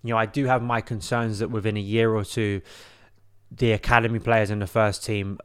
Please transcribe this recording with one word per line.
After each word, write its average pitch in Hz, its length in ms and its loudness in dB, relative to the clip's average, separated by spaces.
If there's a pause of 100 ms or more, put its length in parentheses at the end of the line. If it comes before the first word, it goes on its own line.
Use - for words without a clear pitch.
You 117 60 -6
know, 113 80 2
I 110 80 2
do 135 200 -2
have 127 180 2
my 117 160 -2
concerns 113 580 -4
that 110 120 -2
within 107 260 -2
a 104 40 -2
year 110 320 2
or 107 120 0
two, 101 360 -2 (920)
the 120 180 2
academy 113 480 2
players 107 320 2
in 104 80 -2
the 101 80 -4
first 107 380 0
team, 101 400 -4